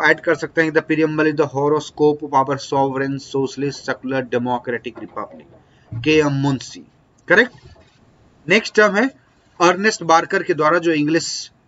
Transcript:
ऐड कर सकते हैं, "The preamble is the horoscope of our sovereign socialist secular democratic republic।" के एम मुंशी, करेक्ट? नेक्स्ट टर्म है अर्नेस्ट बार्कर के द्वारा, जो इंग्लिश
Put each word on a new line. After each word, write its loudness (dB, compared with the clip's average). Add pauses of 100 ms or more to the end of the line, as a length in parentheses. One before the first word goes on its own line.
ऐड 2
कर 0
सकते -2
हैं, 0
"The 2
preamble 0
is 0
the 2 (100)
horoscope 0
of 0
our -2 (140)
sovereign 0 (160)
socialist -4
secular -4
democratic -4
republic।" -16
के 4
एम 2
मुंशी, -4 (400)
करेक्ट? 4 (1000)
नेक्स्ट 0
टर्म 4
है 2 (540)
अर्नेस्ट 2
बार्कर 2
के -2
द्वारा, 2
जो 0
इंग्लिश -2 (160)